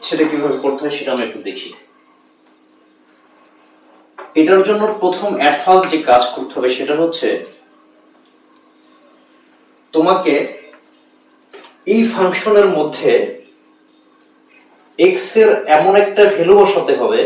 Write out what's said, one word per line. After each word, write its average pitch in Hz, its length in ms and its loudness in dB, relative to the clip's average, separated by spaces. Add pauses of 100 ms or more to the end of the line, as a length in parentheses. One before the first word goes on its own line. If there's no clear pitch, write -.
সেটা 156 240 -2
কিভাবে 143 340 -4
করতে 135 180 -4
হয় 147 160 -6
সেটা 135 160 -8
আমরা 120 140 -6
একটু 104 200 -14
দেখি। 95 220 -14 (2750)
এটার 185 280 4
জন্য 214 140 0 (200)
প্রথম 202 280 -2 (180)
at 143 160 0
first 185 280 4
যে 156 60 -2 (120)
কাজ 120 120 4 (120)
করতে - 220 -12
হবে 127 200 -2
সেটা 135 260 -4
হচ্ছে 165 260 -4 (2750)
তোমাকে 160 400 0 (1600)
এই 226 60 2 (140)
ফাংশনের 196 640 2
মধ্যে 151 360 -2 (1900)
এক্স 185 300 2 (120)
এর 214 100 6 (260)
এমন 175 160 2 (100)
একটা 202 200 2 (120)
ভ্যালু 170 260 4
বসাতে 175 400 2
হবে - 260 0